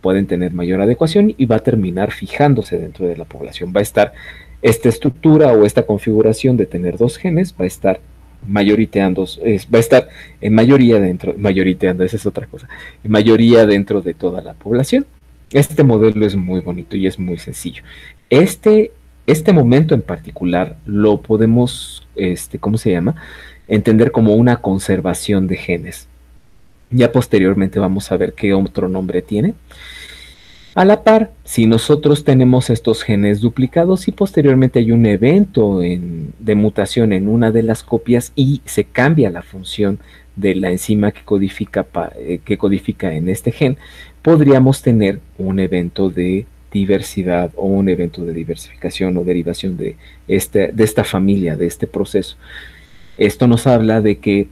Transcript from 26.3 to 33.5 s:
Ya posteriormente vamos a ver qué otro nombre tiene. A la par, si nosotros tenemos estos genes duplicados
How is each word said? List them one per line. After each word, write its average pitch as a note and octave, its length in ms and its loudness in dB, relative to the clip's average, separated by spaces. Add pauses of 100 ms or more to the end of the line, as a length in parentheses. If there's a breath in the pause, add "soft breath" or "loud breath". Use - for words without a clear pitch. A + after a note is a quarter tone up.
Ya A#2+ 220 2
posteriormente G2 680 0
vamos F#2+ 320 -4
a - 60 -2
ver F#2+ 160 -4
qué G2+ 200 -2
otro F#2+ 360 -2
nombre F#2 340 -4
tiene. C3 320 -2 (1200 loud breath)
A F#3 100 2
la G#3 180 4
par, A3 300 4 (120)
si A2+ 220 0
nosotros D3 560 2
tenemos B2+ 480 2
estos A2+ 320 -2
genes G#2 380 0
duplicados E3+ 680 0